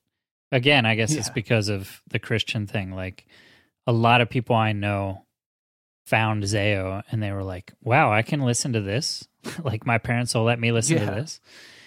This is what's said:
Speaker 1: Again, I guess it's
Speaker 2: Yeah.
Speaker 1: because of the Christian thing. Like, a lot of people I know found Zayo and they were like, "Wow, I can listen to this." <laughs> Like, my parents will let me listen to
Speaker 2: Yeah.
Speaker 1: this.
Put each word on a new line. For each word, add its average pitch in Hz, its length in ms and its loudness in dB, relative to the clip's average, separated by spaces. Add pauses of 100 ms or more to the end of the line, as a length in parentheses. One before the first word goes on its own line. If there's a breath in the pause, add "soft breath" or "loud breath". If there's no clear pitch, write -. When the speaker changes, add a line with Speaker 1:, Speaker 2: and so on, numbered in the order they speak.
(520)
Speaker 1:
Again, 135 340 4
I 113 80 4
guess 110 180 0
it's 139 160 -4
Speaker 2:
Yeah. - 60 -12
Speaker 1:
because 110 340 0
of 98 400 -6
the - 120 -6
Christian 107 480 -4
thing. 92 240 -6
Like, 92 340 -10 (600 soft breath)
a 123 40 4
lot 117 280 6
of 117 100 0
people 120 240 0
I 110 180 2
know 98 520 -4 (840)
found 110 380 2
Zayo 98 640 -2
and 113 100 -4
they 104 120 -4
were 98 100 -6
like, 92 300 -10 (100)
"Wow, 131 300 4
I 107 100 4
can 147 200 -2
listen 123 320 0
to 113 60 0
this." 101 460 -4 (180)
<laughs> - 200 -12
Like, 117 220 -6
my 117 120 2
parents 120 360 -4
will 113 100 2
let 117 160 2
me 117 120 0
listen 117 260 2
to 104 60 0
Speaker 2:
Yeah. 101 100 -2
Speaker 1:
this. 139 260 -8 (460 soft breath)